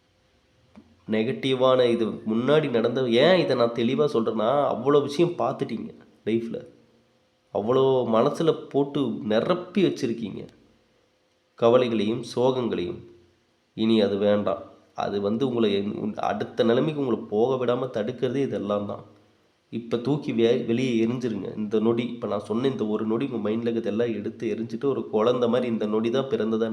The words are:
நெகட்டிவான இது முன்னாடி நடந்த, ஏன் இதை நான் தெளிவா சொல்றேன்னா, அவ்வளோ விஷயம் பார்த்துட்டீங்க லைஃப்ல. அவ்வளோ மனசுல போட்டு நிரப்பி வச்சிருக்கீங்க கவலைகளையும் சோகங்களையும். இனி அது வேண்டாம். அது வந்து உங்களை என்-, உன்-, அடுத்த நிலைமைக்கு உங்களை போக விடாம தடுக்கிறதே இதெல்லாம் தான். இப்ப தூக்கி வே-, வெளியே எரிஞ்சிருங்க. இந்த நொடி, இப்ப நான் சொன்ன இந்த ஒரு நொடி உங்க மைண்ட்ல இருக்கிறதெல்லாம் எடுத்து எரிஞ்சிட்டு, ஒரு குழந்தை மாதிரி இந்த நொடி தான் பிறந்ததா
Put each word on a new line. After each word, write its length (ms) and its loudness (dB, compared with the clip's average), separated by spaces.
நெகட்டிவான 760 2
இது 180 2
முன்னாடி 640 0
நடந்த, 380 0
ஏன் 300 6
இதை 180 2
நான் 160 2
தெளிவா 400 2
சொல்றேன்னா, 640 2
அவ்வளோ 280 4
விஷயம் 280 2
பார்த்துட்டீங்க 640 -4
லைஃப்ல. 420 -2
அவ்வளோ 520 2
மனசுல 640 2
போட்டு 320 0
நிரப்பி 640 -2
வச்சிருக்கீங்க 640 -4
கவலைகளையும் 680 4
சோகங்களையும். 680 0
இனி 260 4
அது 160 4
வேண்டாம். 460 2
அது 260 -4
வந்து 280 0
உங்களை 260 2
என்-, 200 -2
உன்-, 200 -6
அடுத்த 500 -2
நிலைமைக்கு 360 2
உங்களை 300 -2
போக 360 0
விடாம 120 0
தடுக்கிறதே 580 -4
இதெல்லாம் 500 -2
தான். 180 -10
இப்ப 260 -6
தூக்கி 360 -2
வே-, 340 2
வெளியே 400 0
எரிஞ்சிருங்க. 500 -4
இந்த 240 -2
நொடி, 280 0
இப்ப 180 -10
நான் 180 -4
சொன்ன 220 -2
இந்த 200 -2
ஒரு 200 -2
நொடி 200 -2
உங்க 240 -4
மைண்ட்ல 20 -2
இருக்கிறதெல்லாம் 640 -2
எடுத்து 400 -6
எரிஞ்சிட்டு, 300 -8
ஒரு 260 -2
குழந்தை 380 2
மாதிரி 240 0
இந்த 140 -2
நொடி 240 0
தான் 140 0
பிறந்ததா 480 0